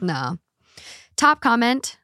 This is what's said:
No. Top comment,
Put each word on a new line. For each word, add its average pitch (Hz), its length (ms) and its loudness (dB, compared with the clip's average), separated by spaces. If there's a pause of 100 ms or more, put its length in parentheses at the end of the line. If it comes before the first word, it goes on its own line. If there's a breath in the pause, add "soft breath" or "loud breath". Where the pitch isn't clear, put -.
No. 151 380 -4 (800 loud breath)
Top 302 240 4
comment, 240 640 0